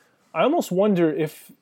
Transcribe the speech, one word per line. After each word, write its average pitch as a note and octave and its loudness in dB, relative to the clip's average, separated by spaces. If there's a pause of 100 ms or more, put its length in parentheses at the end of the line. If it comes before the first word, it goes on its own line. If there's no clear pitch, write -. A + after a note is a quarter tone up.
(340)
I E3 0
almost C#4 -2
wonder F3+ 2
if, - -8 (100)